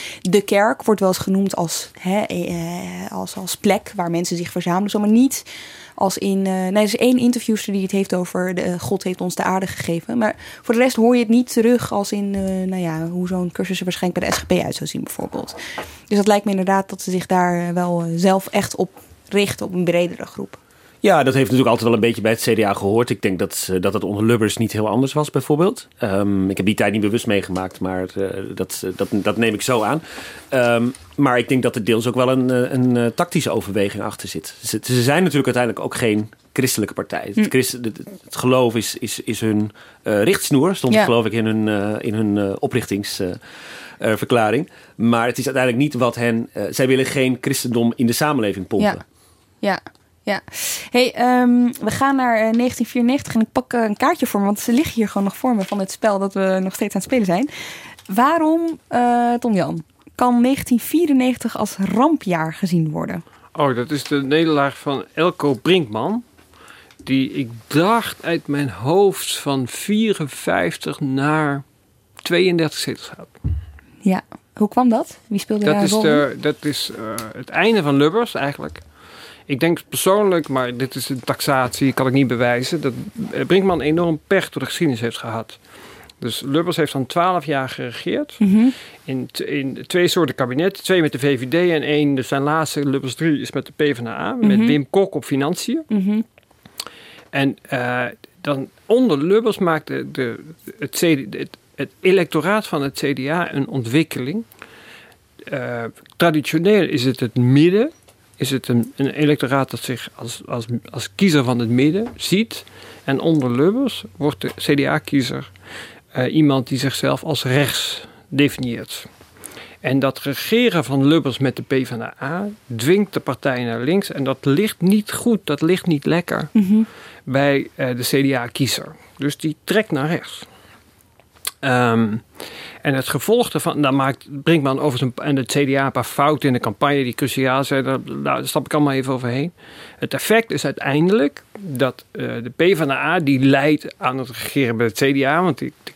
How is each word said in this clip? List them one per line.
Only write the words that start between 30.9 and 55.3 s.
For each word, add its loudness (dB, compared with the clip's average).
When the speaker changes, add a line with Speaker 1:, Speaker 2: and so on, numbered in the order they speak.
Speaker 2:
maar 2
ik 0
denk 2
dat 0
er -4
deels 2
ook 0
wel 2
een, 2
eh, 2
een, 2
eh, 2
tactische 0
overweging -2
achter -10
zit. -12
Ze, -4
ze 0
zijn 4
natuurlijk 2
uiteindelijk 0
ook -8
geen 0
christelijke 0
partij. -6
Het -10
Speaker 1:
Hm. 2
Speaker 2:
christ-, 2
het, -6
het -18
geloof 2
is, -4
is, -8
is -6
hun, 0
eh, 4
richtsnoer, 4
stond 0
Speaker 1:
Ja. 6
Speaker 2:
geloof 4
ik -4
in 0
hun, 0
eh, -2
in -2
hun, 2
eh, 0
oprichtings, -4
eh, -2
eh, 0
verklaring. 0
Maar 2
het -4
is -4
uiteindelijk 0
niet 0
wat 2
hen, 0
eh, -6
zij 0
willen 4
geen 0
christendom 0
in 0
de 2
samenleving 0
pompen. 2
Speaker 1:
Ja. -6
Ja. -2
Ja. -4
Hey, 2
ehm, 4
we -2
gaan 2
naar, 2
eh, 2
negentien 0
vierennegentig 0
en 2
ik -2
pak, -4
eh, 2
een 0
kaartje 2
voor 0
me, 2
want 0
ze -2
liggen 2
hier 0
gewoon -2
nog -2